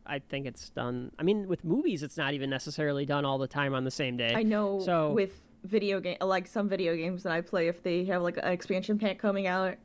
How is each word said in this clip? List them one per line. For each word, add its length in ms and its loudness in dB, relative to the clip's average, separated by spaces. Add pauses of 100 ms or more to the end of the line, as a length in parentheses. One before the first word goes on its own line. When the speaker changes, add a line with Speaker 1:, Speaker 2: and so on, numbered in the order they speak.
Speaker 1:
I 140 -6
think 280 -6
it's 240 -12
done. 460 -4
I 60 -8
mean, 240 2
with 180 -2
movies, 380 0
it's 140 -8
not 180 0
even 160 -2
necessarily 560 -2
done 180 2
all 140 2
the 80 -2
time 260 0
on 120 0
the 80 0
same 240 -2
day. 180 2
Speaker 2:
I 80 2
know 380 2
Speaker 1:
So 320 2
Speaker 2:
with 280 0 (220)
video 380 0
game, 200 -4
like, 280 2
some 200 0
video 280 2
games 260 -4
that 100 -2
I 80 0
play, 280 0
if 160 -2
they 220 2
have, 180 0
like, 120 -2
an 140 0
expansion 480 0
pack 200 -2
coming 280 0
out 380 0